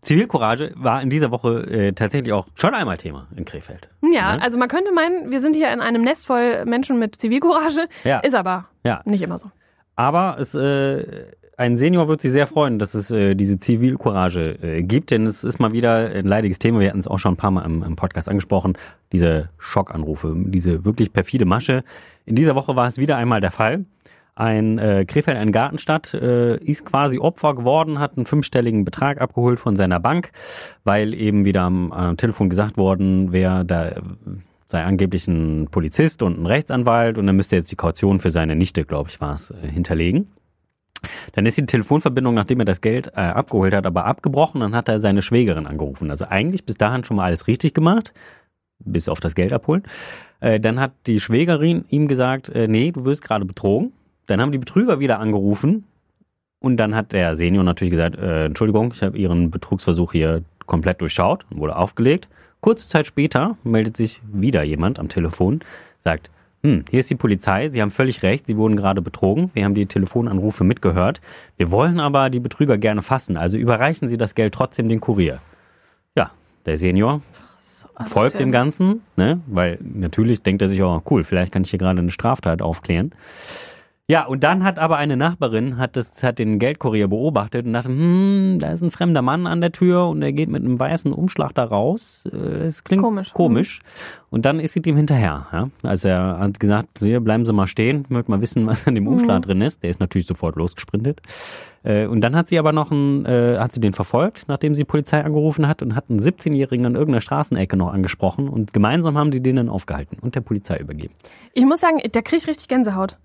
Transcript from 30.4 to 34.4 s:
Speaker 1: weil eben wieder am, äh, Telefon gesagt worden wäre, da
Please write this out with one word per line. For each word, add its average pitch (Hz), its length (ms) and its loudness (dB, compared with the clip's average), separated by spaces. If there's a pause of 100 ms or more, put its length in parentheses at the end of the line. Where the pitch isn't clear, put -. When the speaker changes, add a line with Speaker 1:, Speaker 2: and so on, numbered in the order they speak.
Speaker 1:
weil 107 300 2
eben 104 320 2
wieder 95 160 2
am, 90 280 0
äh, 87 260 -2
Telefon 107 340 0
gesagt 104 260 0
worden 95 560 2
wäre, 92 320 2
da 87 280 -2 (720)